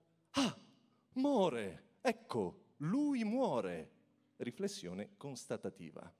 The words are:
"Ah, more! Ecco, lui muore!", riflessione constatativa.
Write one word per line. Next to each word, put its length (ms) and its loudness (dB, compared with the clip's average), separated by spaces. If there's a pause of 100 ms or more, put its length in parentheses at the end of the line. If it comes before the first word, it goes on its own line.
(300)
"Ah, 280 2 (560)
more! 880 2
Ecco, 760 0
lui 460 2
muore!", 680 0 (440)
riflessione 800 -6
constatativa. 1040 -8